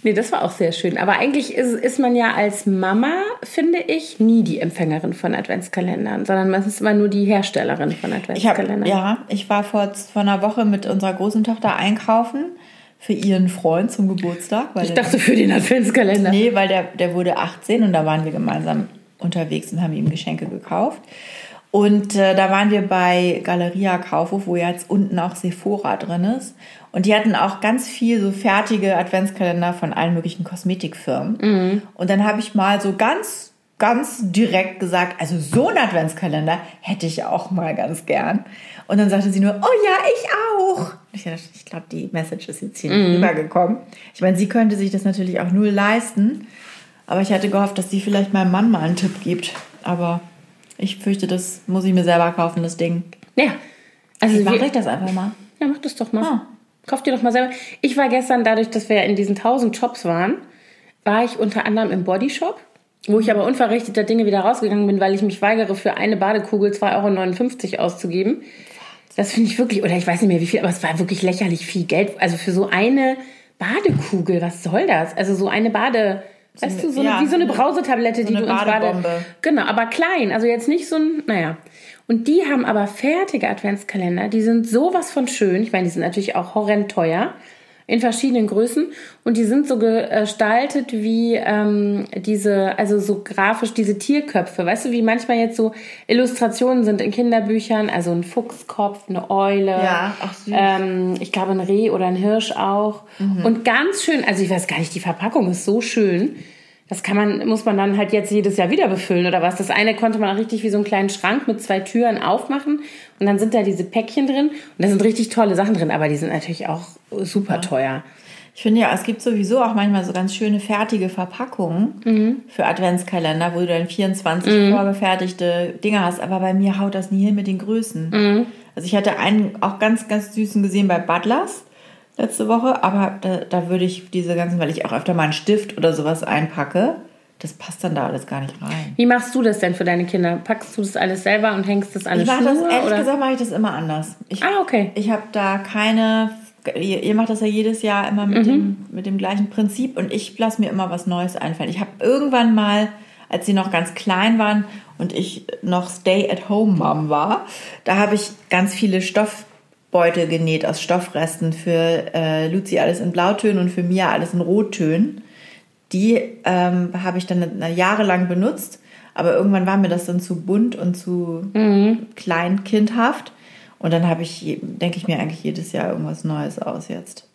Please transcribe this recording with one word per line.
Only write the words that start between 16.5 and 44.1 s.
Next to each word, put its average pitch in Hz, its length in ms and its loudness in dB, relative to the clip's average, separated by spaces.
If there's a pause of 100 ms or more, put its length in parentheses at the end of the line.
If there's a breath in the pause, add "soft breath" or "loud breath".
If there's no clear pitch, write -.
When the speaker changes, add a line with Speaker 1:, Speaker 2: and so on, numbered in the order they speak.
Speaker 2:
weil 196 140 2
der, 185 160 2
der 175 320 -2
wurde 180 220 0
achtzehn 208 460 -2
und 190 100 4
da 156 120 2
waren 156 200 0
wir 156 80 -4
gemeinsam 156 560 -2 (300)
unterwegs 165 520 -4
und 170 100 -2
haben 160 120 -2
ihm 151 160 0
Geschenke 160 380 -6
gekauft. - 520 -4 (720 loud breath)
Und, 208 440 4
äh, 190 200 4
da 190 160 4
waren 202 180 4
wir 202 140 2
bei 180 600 2
Galeria 180 540 0
Kaufhof, 180 480 -2
wo 175 100 -2
jetzt 175 360 -4
unten 196 260 0
auch 175 180 -2
Sephora 196 640 -4
drin 175 260 -4
ist. 247 320 -4 (360 loud breath)
Und 185 160 0
die 208 80 6
hatten 220 180 2
auch 190 280 0
ganz 233 260 0
viel 233 340 0
so 196 100 0
fertige 196 640 0
Adventskalender 180 760 0
von 175 180 -4
allen 170 220 0
möglichen 170 300 -4
Kosmetikfirmen. 170 1000 -4
Speaker 1:
Mhm. 196 400 2 (140)
Speaker 2:
Und 185 160 -2
dann 196 120 4
hab 214 140 2
ich - 160 -8
mal 202 260 2
so 196 160 -2
ganz, 294 580 -2 (260)
ganz 240 420 0
direkt 190 600 2
gesagt, 180 380 0
also 165 200 -4
so 190 300 2
einen 403 100 2
Adventskalender 160 800 0 (220 loud breath)
hätte 190 260 -4
ich 156 160 -6
auch - 260 -4
mal 165 240 -2
ganz - 320 -6
gern. 160 400 0 (420 loud breath)
Und 202 120 2
dann 208 100 4
sagte 196 220 2
sie 190 80 0
nur, 202 200 2
„Oh 440 240 4
ja, 381 140 4 (180)
ich - 140 -6
auch.“ 403 500 0 (120)
Und - 60 -18 (160)
ich 208 100 -12
dachte, 165 160 -8 (160)
ich - 100 -20
glaub, - 240 -14
die - 220 -8
Message 160 380 -6
ist - 120 -12
jetzt - 200 -12
hier 156 100 -4
nicht 196 180 4
Speaker 1:
Mhm. 175 60 4
Speaker 2:
rübergekommen. 180 640 2 (360 loud breath)